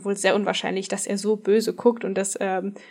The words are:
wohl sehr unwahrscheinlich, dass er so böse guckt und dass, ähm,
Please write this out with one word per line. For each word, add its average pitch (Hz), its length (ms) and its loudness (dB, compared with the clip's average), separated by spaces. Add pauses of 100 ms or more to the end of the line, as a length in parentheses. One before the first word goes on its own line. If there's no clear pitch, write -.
wohl 202 140 -2
sehr 190 180 4
unwahrscheinlich, 190 540 -2
dass 196 180 -4
er 202 100 -2
so 208 200 0
böse 220 360 2
guckt 233 300 2
und 190 120 -4
dass, 196 260 -2
ähm, 196 320 -2 (180)